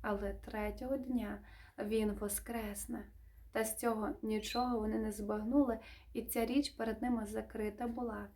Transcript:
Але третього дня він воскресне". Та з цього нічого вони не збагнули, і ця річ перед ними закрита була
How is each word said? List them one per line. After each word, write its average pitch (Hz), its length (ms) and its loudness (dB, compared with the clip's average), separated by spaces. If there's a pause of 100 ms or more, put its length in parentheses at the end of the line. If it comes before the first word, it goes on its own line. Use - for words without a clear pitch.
Але 202 300 0
третього 214 640 -2
дня 220 420 -2 (400)
він 214 340 2
воскресне". 208 920 -4 (480)
Та 220 120 2
з - 140 -2
цього 220 300 2 (140)
нічого 233 560 2
вони 214 200 2
не 220 140 0
збагнули, 214 680 4 (340)
і 233 100 -2
ця 226 240 2
річ 277 240 4
перед 220 320 -2
ними 240 240 2
закрита 214 600 -2
була 233 500 -4